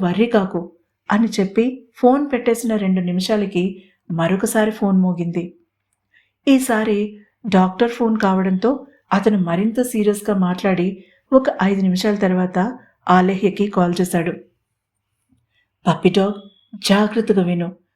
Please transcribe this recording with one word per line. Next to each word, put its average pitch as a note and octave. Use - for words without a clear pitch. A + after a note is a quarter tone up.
వర్రీ F3+
కాకు," F#3+
అని A3
చెప్పి A3+
ఫోన్ C#4
పెట్టేసిన A#3
రెండు F#3+
నిమిషాలకి F#3
మరొకసారి G3
ఫోన్ G3
మోగింది. F3
ఈసారి G#3+
డాక్టర్ F#3
ఫోన్ A3+
కావడంతో F#3+
అతను G3+
మరింత F#3+
సీరియస్గా G#3
మాట్లాడి F3+
ఒక C4
ఐదు G3
నిమిషాల F#3+
తర్వాత F#3
ఆలేహ్యకి F#3+
కాల్ F3
చేశాడు. F3
"పప్పీ F3
డాగ్, G3+
జాగ్రత్తగా G#3
విను. F3